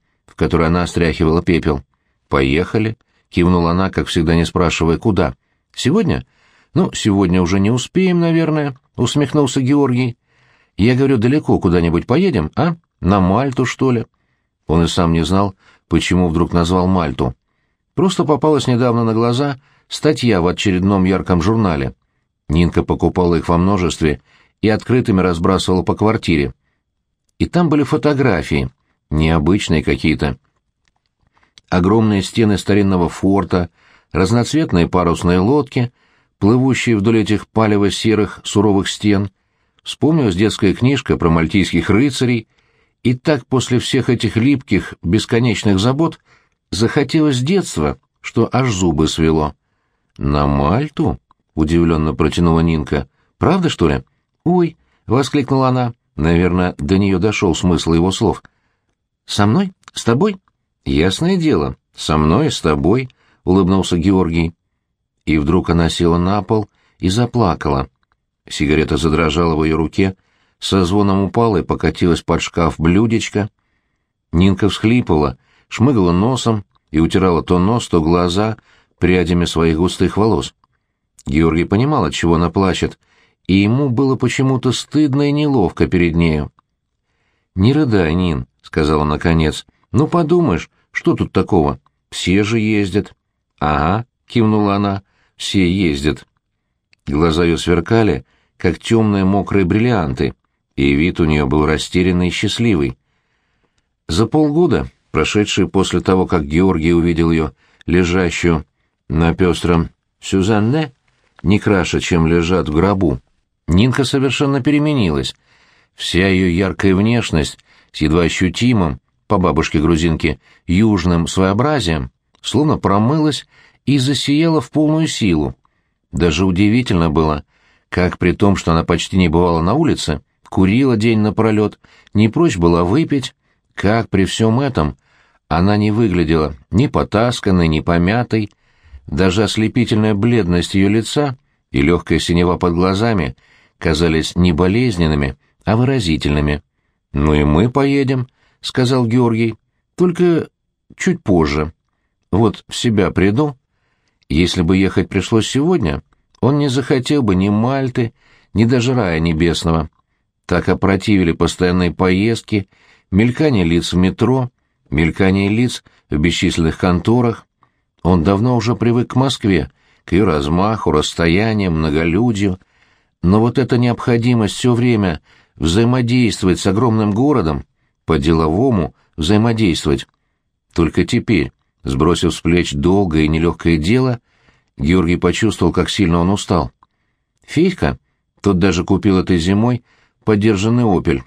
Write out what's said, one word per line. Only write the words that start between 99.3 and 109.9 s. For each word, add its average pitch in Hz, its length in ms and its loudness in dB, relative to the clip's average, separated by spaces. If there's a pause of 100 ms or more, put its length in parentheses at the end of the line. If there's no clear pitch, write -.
бриллианты, 85 720 -2 (420)
и 69 180 2
вид 85 260 0
у 85 40 0
неё 76 220 0
был 76 200 0
растерянный 87 640 0
и - 20 -4
счастливый. 95 640 -2 (1120)
За 90 180 0
полгода, 147 640 0 (220)
прошедшие 92 580 -2
после 92 320 -2
того, 92 260 0
как 82 200 -2
Георгий 85 460 0
увидел 85 380 0
её 80 220 -2 (340)
лежащую 87 800 0 (440)
на 82 260 0
пёстром 85 560 0 (300)